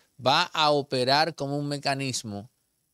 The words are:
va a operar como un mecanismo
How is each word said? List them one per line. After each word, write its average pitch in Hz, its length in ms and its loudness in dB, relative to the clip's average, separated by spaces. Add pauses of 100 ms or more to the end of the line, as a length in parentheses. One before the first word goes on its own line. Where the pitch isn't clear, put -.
(260)
va 151 180 4
a 156 280 2
operar 143 640 2
como 143 220 -4
un 147 100 -4
mecanismo 135 840 -6 (440)